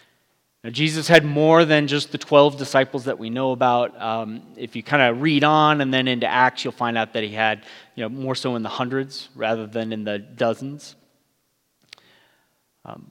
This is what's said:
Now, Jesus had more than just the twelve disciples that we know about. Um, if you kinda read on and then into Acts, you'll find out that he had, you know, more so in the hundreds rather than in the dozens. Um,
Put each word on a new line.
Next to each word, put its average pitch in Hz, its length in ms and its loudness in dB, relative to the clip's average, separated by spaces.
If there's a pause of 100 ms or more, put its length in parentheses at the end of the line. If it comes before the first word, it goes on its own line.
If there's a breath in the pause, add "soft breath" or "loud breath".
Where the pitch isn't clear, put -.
(640 soft breath)
Now, 113 60 -10
Jesus 156 400 -2
had 160 160 8
more 156 400 4
than 151 220 2
just 143 260 -4
the - 40 -8
twelve 143 400 4
disciples 135 460 -2
that 131 160 -6
we 113 100 -10
know 131 220 -2
about. 120 500 0
Um, 110 400 -8 (140)
if 120 220 -12
you 113 40 -8
kinda 127 320 2
read 143 300 0
on 151 380 4
and 135 120 -2
then 131 140 0
into 123 180 -2
Acts, 123 380 0
you'll 127 80 -6
find 117 260 -4
out 110 160 -4
that 113 100 -2
he 104 80 -8
had, 107 340 -2 (300 loud breath)
you 127 60 -10
know, 110 80 -6
more 131 240 -6
so 127 220 -4
in 113 80 -6
the 104 60 -6
hundreds 135 680 -6
rather 113 320 -4
than 110 240 -6
in 107 140 -8
the 104 140 -6
dozens. 123 760 -6 (1900 soft breath)
Um, - 240 -18